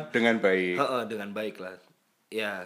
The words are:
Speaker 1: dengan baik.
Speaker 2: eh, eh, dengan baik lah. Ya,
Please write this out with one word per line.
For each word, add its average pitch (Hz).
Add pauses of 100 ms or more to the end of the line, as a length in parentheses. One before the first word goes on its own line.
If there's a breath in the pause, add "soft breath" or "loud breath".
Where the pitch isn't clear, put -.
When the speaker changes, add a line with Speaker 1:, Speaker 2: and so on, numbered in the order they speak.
Speaker 1:
dengan 117
baik. 92
Speaker 2:
eh, 131
eh, 123
dengan 104
baik 107
lah. 92 (520)
Ya, 107 (140)